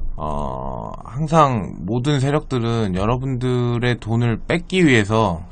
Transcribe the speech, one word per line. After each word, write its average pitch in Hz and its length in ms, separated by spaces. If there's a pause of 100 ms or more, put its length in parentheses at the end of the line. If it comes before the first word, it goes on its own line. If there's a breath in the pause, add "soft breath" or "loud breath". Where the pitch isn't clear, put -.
(180)
어, 65 720 (120)
항상 135 760
모든 123 420
세력들은 117 720
여러분들의 123 1040
돈을 113 480
뺏기 175 380
위해서 107 680